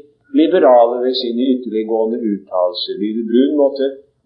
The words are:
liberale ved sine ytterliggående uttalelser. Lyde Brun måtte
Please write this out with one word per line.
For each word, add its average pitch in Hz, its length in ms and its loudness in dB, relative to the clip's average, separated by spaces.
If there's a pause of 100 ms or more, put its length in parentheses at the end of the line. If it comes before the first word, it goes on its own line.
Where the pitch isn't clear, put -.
(360)
liberale 127 640 4
ved 127 160 -2
sine 123 380 -4
ytterliggående 113 680 -4
uttalelser. 92 800 -4
Lyde 110 300 -4
Brun 135 260 2
måtte 139 340 0 (360)